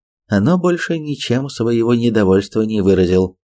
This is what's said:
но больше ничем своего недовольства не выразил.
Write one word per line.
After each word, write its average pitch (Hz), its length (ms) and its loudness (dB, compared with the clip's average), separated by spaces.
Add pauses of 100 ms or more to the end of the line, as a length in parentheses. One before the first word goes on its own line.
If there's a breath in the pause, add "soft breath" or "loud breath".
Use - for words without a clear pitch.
(280)
но 113 300 2
больше 170 400 -2
ничем 139 500 -4
своего 117 460 -2
недовольства 107 680 2
не 110 180 -2
выразил. 92 580 2 (140)